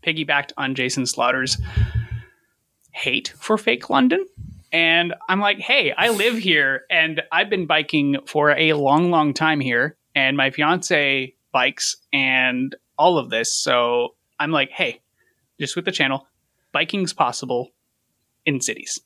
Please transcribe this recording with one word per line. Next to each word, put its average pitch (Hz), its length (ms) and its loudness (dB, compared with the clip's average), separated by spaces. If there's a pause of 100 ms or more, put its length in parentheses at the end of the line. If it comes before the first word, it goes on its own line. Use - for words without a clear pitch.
piggybacked 147 480 -2
on 135 180 -4
Jason 127 320 -2
Slaughter's 127 520 -2 (1300)
hate - 460 -4
for 220 200 0
fake - 320 -2
London. 269 360 2 (460)
And 165 420 0 (140)
I'm 185 140 2
like, 202 180 0
"Hey, 226 320 0
I 208 200 0
live 226 260 0
here 147 520 2
and 160 400 0
I've 214 200 0
been 185 160 0
biking 147 600 0
for 147 260 2
a 156 220 4
long, 147 380 4
long 151 220 2
time 156 260 0
here. 131 380 -2 (180)
And 135 220 2
my 135 140 2
fiance 147 840 0 (180)
bikes - 460 -2 (160)
and 131 640 0 (240)
all 165 180 4
of 127 140 -2
this." 113 200 -2
So 120 580 0 (300)
I'm 147 120 -2
like, 139 180 0
"Hey, 131 320 -4 (580)
just 143 160 -6
with 175 100 -4
the - 60 -2
channel, 135 360 0 (440)
biking's 170 420 0
possible 123 580 -2 (720)
in 139 160 0
cities." - 440 -8